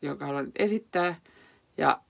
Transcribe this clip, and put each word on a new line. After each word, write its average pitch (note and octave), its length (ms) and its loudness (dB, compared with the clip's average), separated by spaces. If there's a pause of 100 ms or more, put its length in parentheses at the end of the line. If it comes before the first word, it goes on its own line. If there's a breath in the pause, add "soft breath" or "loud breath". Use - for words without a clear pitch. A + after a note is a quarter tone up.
jonka C#3+ 240 -6
haluan C#3 200 -2
nyt - 140 -10
esittää. F#3 560 0 (640 soft breath)
Ja - 320 2